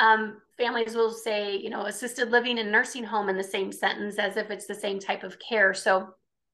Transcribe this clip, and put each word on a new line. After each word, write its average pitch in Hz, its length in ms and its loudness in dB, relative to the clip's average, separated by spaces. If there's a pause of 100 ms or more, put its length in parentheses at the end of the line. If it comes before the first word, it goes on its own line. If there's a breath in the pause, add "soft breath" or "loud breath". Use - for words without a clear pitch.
Um, 214 400 4 (160)
families 233 380 -2
will 226 180 4
say, 208 440 -2
you 214 140 -6
know, 208 160 -4
assisted 240 440 -4
living 240 300 2
and 208 100 -4
nursing 240 320 2
home 208 260 -2
in 190 80 0
the 190 60 -2
same 196 300 -4
sentence 202 460 -2
as 202 180 -2
if 208 140 -2
it's 202 160 -8
the 202 80 -8
same 196 260 -4
type - 240 -4
of 185 160 -12
care. 196 340 4
So 190 360 2 (440)